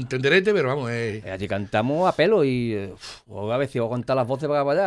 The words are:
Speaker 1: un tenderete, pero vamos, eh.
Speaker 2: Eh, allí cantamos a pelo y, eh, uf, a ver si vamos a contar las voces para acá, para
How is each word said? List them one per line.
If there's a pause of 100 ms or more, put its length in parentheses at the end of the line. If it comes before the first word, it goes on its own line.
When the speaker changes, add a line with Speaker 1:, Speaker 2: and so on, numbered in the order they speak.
Speaker 1:
un
tenderete,
pero
vamos,
eh.
Speaker 2:
Eh,
allí
cantamos
a
pelo
y,
eh,
uf,
a
ver
si
vamos
a
contar
las
voces
para
acá,
para